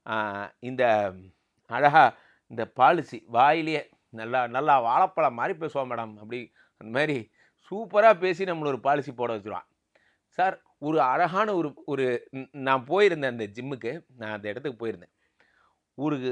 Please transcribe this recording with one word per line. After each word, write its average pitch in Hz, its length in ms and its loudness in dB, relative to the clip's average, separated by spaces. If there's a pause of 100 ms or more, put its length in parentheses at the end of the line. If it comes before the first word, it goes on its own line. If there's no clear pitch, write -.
ஆ, 113 80 -4 (440)
இந்த 117 540 2 (520)
அழகா 143 520 6 (300)
இந்த 113 200 -6
பாலிசி 147 680 2
வாயிலேயே 151 480 2 (280)
நல்லா, 117 380 -4
நல்லா 139 320 2
வாழைப்பழம் 135 540 2
மாதிரி 151 260 -4
பேசுவான் 143 300 -6
மேடம், 113 280 -6
அப்படி 110 220 -10 (380)
அந்த 110 220 -16
மாதிரி 143 320 -2 (400)
சூப்பரா 208 480 4
பேசி 180 240 -2
நம்மள 170 220 -4
ஒரு 135 140 -2
பாலிசி 139 340 -2
போட 117 240 -4
வச்சிருவான். 98 300 -12 (600)
சார், 185 340 -2 (160)
ஒரு 151 240 -2
அழகான 170 540 0
ஒரு, 160 140 -2 (160)
ஒரு 131 460 -2
ந-, 135 200 -14
நான் 135 340 0
போயிருந்தேன் 170 400 2
அந்த 120 200 -4
ஜிம்முக்கு, 117 460 -8 (260)
நான் 110 140 -10
அந்த 104 180 -8
இடத்துக்கு 123 280 -8
போயிருந்தேன். 107 360 -8 (800)
ஒரு 147 240 -2 (140)